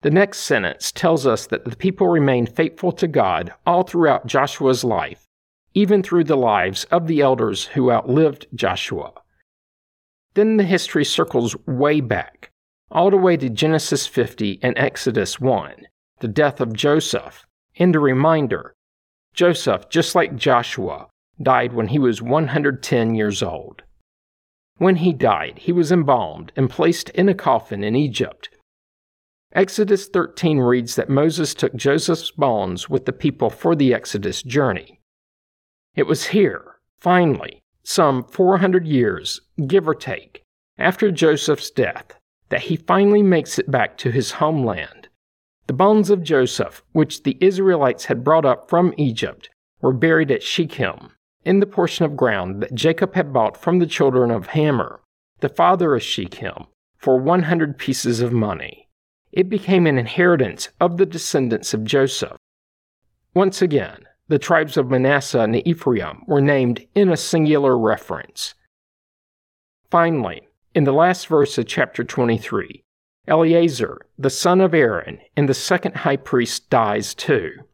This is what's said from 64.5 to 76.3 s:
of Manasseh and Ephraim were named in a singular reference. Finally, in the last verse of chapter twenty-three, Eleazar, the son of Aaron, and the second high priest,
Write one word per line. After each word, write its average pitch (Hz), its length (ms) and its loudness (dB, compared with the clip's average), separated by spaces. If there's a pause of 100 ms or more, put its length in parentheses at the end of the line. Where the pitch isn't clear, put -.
of 127 100 0
Manasseh 131 520 0
and 113 280 0
Ephraim 120 580 -2
were 143 140 2
named 135 540 0
in 202 160 4
a 165 80 2
singular 151 580 2
reference. - 800 -4 (1400)
Finally, 165 580 0 (260)
in 151 100 4
the 135 80 2
last 175 340 2
verse 143 320 0
of 117 80 -2
chapter - 360 -4
twenty-three, 113 800 -4 (460)
Eleazar, 160 680 2 (200)
the 135 120 0
son 185 320 2
of 180 100 2
Aaron, 117 460 0 (180)
and 143 100 2
the 135 60 2
second - 420 -2
high 139 220 -2
priest, - 540 -4